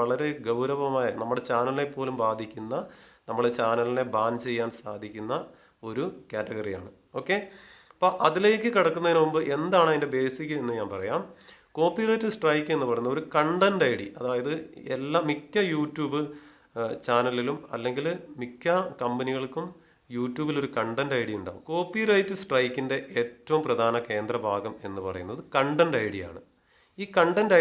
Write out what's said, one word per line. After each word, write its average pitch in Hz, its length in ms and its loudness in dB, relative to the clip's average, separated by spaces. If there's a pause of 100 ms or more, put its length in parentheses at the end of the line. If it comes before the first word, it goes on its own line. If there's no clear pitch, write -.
വളരെ 131 280 0 (200)
ഗൗരവമായ, 131 600 0 (140)
നമ്മുടെ 123 260 -2
ചാനലിനെ 131 380 2 (100)
പോലും 131 260 -4
ബാധിക്കുന്ന, 110 520 -2 (540)
നമ്മുടെ 120 300 2
ചാനലിനെ 120 460 2 (100)
ബാൻ 113 180 2 (120)
ചെയ്യാൻ 117 260 -2 (120)
സാധിക്കുന്ന 107 500 -8 (560)
ഒരു 120 160 -4 (260)
കാറ്റഗറിയാണ്. 104 580 -6 (300)
ഓക്കെ, 180 160 0 (600)
അപ്പോൾ 180 160 2 (180)
അതിലേക്ക് 208 480 2
കിടക്കുന്നതിന് 165 480 2
മുമ്പ് 156 160 0 (160)
എന്താണ് 170 360 4
അതിൻ്റെ 147 240 0
ബേസിക് 131 440 -2
എന്ന് 120 200 -2
ഞാൻ 98 140 -4
പറയാം. 107 260 -4 (560)
കോപ്പിറൈറ്റ് 220 580 2
സ്ട്രൈക്ക് 151 400 2
എന്ന് 139 140 0
പറയുന്നത് 117 260 0
ഒരു 156 60 -2 (120)
കണ്ടന്റ് 175 540 4
ഐ 120 120 4
ഡി, 101 60 -6 (140)
അതായത് 123 340 -2 (420)
എല്ലാ, 143 240 0 (100)
മിക്ക 147 260 -6 (180)
YouTube, 147 420 -2 (640)
ഏഹ്, 117 160 -2 (120)
ചാനലിലും 123 500 2 (180)
അല്ലെങ്കിൽ 123 300 -2 (360)
മിക്ക 123 240 -12 (360)
കമ്പനികൾക്കും 131 640 -2 (500)
YouTube-ൽ 127 460 -2
ഒരു 135 160 -4
കണ്ടന്റ് 123 420 0
ഐ - 80 2
ഡി 107 120 -4
ഉണ്ടാവും. 92 300 -10
കോപ്പിറൈറ്റ് 196 720 2
സ്ട്രൈക്കിൻ്റെ 131 560 0 (240)
ഏറ്റവും 156 440 0
പ്രധാന 117 420 2
കേന്ദ്രഭാഗം 107 640 -2 (140)
എന്ന് 98 200 -6
പറയുന്നത് 92 340 -8 (140)
കണ്ടന്റ് 147 480 4
ഐ 107 100 0
ഡി 98 160 -6
ആണ്. 80 120 -14 (600)
ഈ 202 40 -4 (120)
കണ്ടന്റ് 185 440 6